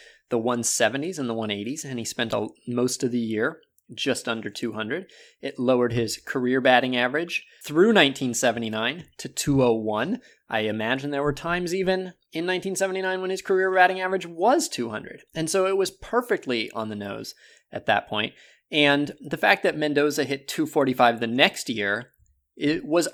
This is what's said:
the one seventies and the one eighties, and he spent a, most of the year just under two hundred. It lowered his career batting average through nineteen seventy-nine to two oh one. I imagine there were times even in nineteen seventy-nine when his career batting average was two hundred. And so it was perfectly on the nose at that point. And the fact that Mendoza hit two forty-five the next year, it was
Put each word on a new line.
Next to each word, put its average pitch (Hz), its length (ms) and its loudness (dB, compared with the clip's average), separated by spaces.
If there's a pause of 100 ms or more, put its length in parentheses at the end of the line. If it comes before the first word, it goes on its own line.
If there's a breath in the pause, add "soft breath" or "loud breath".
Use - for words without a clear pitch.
(280 soft breath)
the 120 100 0
one 120 240 0
seventies 135 560 0
and 131 100 -4
the 117 60 -2
one 110 160 -4
eighties, 107 340 -6
and 135 140 -8
he 113 60 -6
spent 113 300 -4
a, 110 140 -2 (200)
most 123 340 0
of 123 100 0
the 123 60 0
year 117 420 -2 (340)
just 123 340 -2
under 113 220 -6
two 110 240 -8
hundred. 113 320 -6 (340 soft breath)
It 135 180 -10
lowered 123 360 2
his 113 240 -2
career 127 420 0
batting 127 360 4
average 135 500 -2 (180 soft breath)
through 185 300 6
nineteen 135 400 4
seventy-nine 117 680 -2 (140)
to - 100 -12
two 135 360 2
oh 120 100 6
one. 110 460 -2 (300 soft breath)
I 110 100 0
imagine 110 520 -2
there 143 100 -2
were 147 100 0
times 170 420 -4
even 185 380 -2 (180)
in 165 140 -6
nineteen 185 320 -4
seventy-nine 185 460 -2
when 185 80 -4
his 190 100 -4
career 190 340 2
batting 185 280 6
average 185 240 -2
was 196 420 2
two 117 220 -6
hundred. - 320 -10 (120)
And 160 140 -4
so 185 180 2
it 196 120 0
was 185 120 2
perfectly 147 800 -2
on 110 180 -6
the 107 40 -6
nose 104 400 -8 (380 soft breath)
at 113 140 -8
that 104 200 4
point. 107 280 -2 (380 soft breath)
And 143 480 2
the - 160 -6
fact 202 280 4
that 160 120 2
Mendoza 151 460 2
hit 135 240 -4
two - 180 -2
forty-five 127 540 2
the 117 80 -2
next 135 420 2
year, 107 440 -4 (440)
it 147 280 0
was 160 300 2